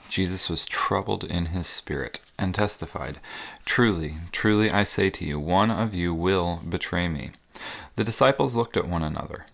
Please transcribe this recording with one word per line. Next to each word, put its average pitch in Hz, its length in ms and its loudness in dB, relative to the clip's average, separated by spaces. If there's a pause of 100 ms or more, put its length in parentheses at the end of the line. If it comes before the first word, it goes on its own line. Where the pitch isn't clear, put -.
(100)
Jesus 92 400 0
was 85 160 -2
troubled 98 560 0
in 87 240 -2
his 85 220 -4
spirit - 500 -6 (180)
and 92 160 -2
testified, - 680 -4 (440)
"Truly, 82 520 2 (160)
truly, 107 400 4
I 101 100 4
say 101 280 2
to - 140 -6
you, 73 140 -2
one 92 320 4
of 107 240 0
you 87 180 0
will 87 560 2
betray 87 380 0
me." 78 240 -4 (640)
The 113 80 0
disciples 127 540 4
looked 117 200 0
at - 120 0
one 82 160 0
another, - 500 -6